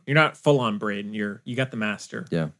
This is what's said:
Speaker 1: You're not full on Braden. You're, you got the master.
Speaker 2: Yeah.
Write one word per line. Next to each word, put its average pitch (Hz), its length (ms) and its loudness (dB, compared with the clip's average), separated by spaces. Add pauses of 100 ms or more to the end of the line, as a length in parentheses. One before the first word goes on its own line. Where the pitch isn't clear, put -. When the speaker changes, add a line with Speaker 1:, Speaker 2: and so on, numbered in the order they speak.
Speaker 1:
You're 139 80 0
not 151 220 4
full 143 240 4
on 107 180 0
Braden. 104 360 -4
You're, 104 300 -6
you 120 120 -6
got 131 140 -2
the 120 60 -10
master. 107 540 -6
Speaker 2:
Yeah. 80 180 0 (120)